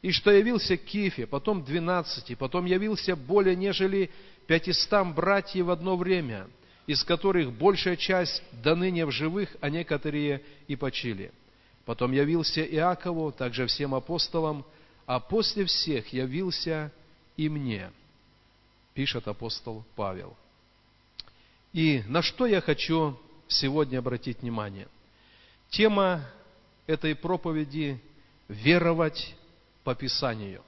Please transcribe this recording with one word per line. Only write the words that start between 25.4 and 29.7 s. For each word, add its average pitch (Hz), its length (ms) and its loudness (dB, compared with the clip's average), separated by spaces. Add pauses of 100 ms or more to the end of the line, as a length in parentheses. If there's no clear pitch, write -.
Тема 190 580 2 (600)
этой 156 260 0
проповеди: 151 880 -2 (460)
веровать 160 880 2 (480)